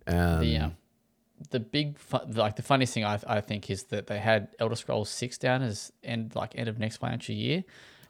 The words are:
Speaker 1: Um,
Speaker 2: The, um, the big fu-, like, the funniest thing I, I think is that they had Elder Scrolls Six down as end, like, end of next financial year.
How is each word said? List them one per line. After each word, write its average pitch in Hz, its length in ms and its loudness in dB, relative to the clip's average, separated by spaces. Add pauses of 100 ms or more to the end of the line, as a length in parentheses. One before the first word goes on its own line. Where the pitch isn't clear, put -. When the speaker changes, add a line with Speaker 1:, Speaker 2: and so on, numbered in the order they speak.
Speaker 1:
Um, 85 340 4
Speaker 2:
The, 78 180 4
um, 76 180 -2 (720)
the 127 120 -2
big 147 380 -2
fu-, - 200 -4 (160)
like, 107 220 2
the - 60 -6
funniest 131 300 4
thing 110 140 0
I, 104 200 2
I 110 140 2
think 104 300 -6
is 98 140 -4
that 101 220 -4
they 104 120 -4
had 104 300 4 (100)
Elder 113 180 0
Scrolls 110 320 -2
Six - 300 -6
down 127 240 2
as 107 280 -4 (140)
end, 113 320 -4
like, 110 220 -4
end 117 100 -2
of 110 100 -4
next 110 200 -2
financial 120 360 -4
year. 131 300 0 (460)